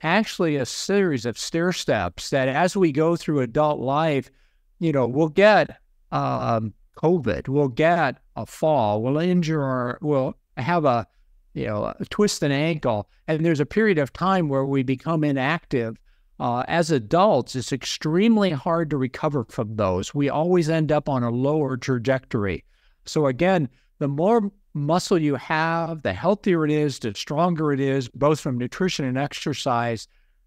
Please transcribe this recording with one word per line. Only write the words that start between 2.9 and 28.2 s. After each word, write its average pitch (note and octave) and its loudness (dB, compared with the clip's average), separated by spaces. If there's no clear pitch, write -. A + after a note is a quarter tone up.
go D#3 2
through D3+ -2
adult D3+ 0
life, C#3 0
you E3 0
know, C3 2
we'll D3+ 0
get, F#3+ 4
um, B2 -2
covid, C3 0
we'll C#3 2
get D3+ 2
a A2 -8
fall, A2+ 0
we'll C3+ 0
injure E3 0
our, B2+ -4
we'll D3 0
have E3 0
a, A#2+ 2
you C3 -6
know, G#2 -4
a - -10
twist - 0
an C#3+ 0
ankle, C#3 -2
and D#3+ -2
there's D#3 2
a C#3+ 0
period G#3 2
of C3+ -2
time F3+ 0
where C3+ 0
we C#3 0
become D3+ -2
inactive. C3+ -2
Uh, B2 -2
as D#3+ 2
adults, D#3 2
it's B2+ -6
extremely G3 2
hard E3 -2
to D3+ -2
recover C3+ -2
from A2 -6
those. G2 0
We C#3+ 0
always E3+ 2
end D#3+ 0
up D3+ 0
on C3 0
a A#2+ -2
lower C3 0
trajectory. A#2+ -2
So D3+ 0
again, D#3+ 2
the D3 -2
more G3 2
muscle D#3+ 0
you D3 2
have, E3 -2
the F#2+ -2
healthier E3+ 0
it D3+ 2
is, D3+ 0
the G#2+ -6
stronger D#3 0
it C3+ 0
is, C3+ 0
both C#3+ 0